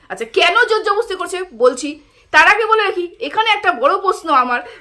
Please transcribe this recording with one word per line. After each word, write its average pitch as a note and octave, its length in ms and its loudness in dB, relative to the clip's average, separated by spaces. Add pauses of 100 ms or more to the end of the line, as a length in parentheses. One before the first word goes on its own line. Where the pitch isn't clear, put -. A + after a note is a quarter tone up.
আচ্ছা, F#3+ 160 -8
কেন F4 300 2 (140)
জোর A4 140 0
জবস্তি G#4 320 -2
করছে F4+ 260 -6 (120)
বলছি, C4 460 0 (320)
তার D#4+ 160 6
আগে G#4+ 180 2
বলে A4 180 2
রাখি, F#4 360 -4
এখানে A4 300 -2
একটা G4+ 220 0
বড় C#4 260 0
প্রশ্ন G4 320 -4
আমার, B3 320 0 (200)